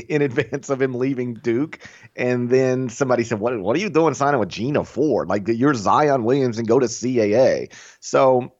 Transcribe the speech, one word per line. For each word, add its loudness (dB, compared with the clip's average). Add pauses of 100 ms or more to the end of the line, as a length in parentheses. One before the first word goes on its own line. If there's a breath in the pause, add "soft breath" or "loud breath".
in -2
advance -4
of -2
him 0
leaving -4
Duke. -4 (360 loud breath)
And -2
then 2
somebody 0
said, -4
"What, -2
what -2
are -2
you -4
doing 2
signing 0
with -2
Gina -4
Ford? -2
Like, -2
you're 2
Zion 2
Williamson, 0
go 4
to 2
C -2
A 4
A." 2 (320 loud breath)
So, 2